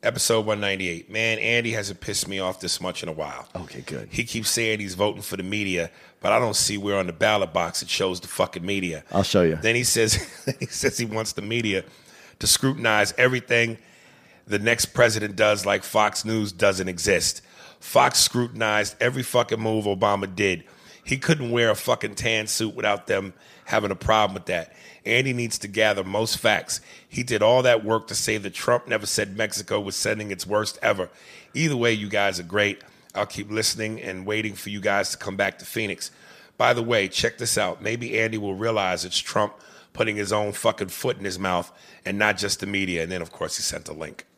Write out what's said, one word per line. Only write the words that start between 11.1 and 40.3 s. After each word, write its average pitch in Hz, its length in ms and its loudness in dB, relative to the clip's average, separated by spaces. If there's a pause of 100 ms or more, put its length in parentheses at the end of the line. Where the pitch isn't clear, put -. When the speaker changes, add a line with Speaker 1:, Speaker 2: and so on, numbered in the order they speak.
Speaker 1:
the - 80 -8
media 104 420 -2 (540)
to - 80 -4
scrutinize 110 720 4
everything 120 640 2 (680)
the 101 140 0
next 113 340 2
president 107 420 2
does 104 300 4
like 98 180 0
Fox 104 400 0
News 110 280 -2
doesn't 92 360 2
exist. 90 540 0 (380)
Fox 131 400 4
scrutinized 110 840 2
every 127 220 0
fucking 117 360 0
move 110 260 0
Obama 98 480 2
did. 92 300 0 (400)
He 131 140 -4
couldn't 139 320 0
wear 117 220 4
a 104 40 4
fucking 120 400 -2
tan 110 300 0
suit 107 300 -4
without 104 320 0
them 98 260 -2 (320)
having 107 240 0
a 95 60 -2
problem 104 400 4
with 92 100 -10
that. 85 260 -4 (340)
Andy 127 280 2
needs 120 260 -4
to - 80 -10
gather 101 360 2
most 104 360 -2
facts. - 420 2 (260)
He - 140 -6
did 117 220 0
all 123 180 6
that 120 240 4
work 110 220 0
to - 80 -8
say 110 220 -2
that 98 180 -8
Trump - 320 0
never 110 180 -2
said 101 320 -2
Mexico 107 420 -2
was 98 160 -6
sending 107 360 -2
its 92 160 -8
worst 104 340 -2
ever. 101 280 0 (440)
Either 147 240 0
way, 117 160 4
you 104 160 -4
guys 101 300 2
are 90 40 -8
great. 101 400 0 (300)
I'll 101 140 -2
keep 101 240 -10
listening 110 500 -2
and 92 240 -8
waiting 107 300 -4
for - 160 -12
you 101 100 -8
guys 101 300 0
to - 60 -8
come 98 200 -8
back 98 220 -2
to - 60 -16
Phoenix. 104 440 -6 (480)
By 123 160 4
the 120 80 0
way, 113 260 2
check 117 300 -2
this 117 180 -2
out. 92 280 -2
Maybe 113 360 -4
Andy 113 200 0
will 101 160 -4
realize 98 500 0
it's 90 140 -2
Trump - 340 0 (400)
putting 110 220 0
his 104 180 -2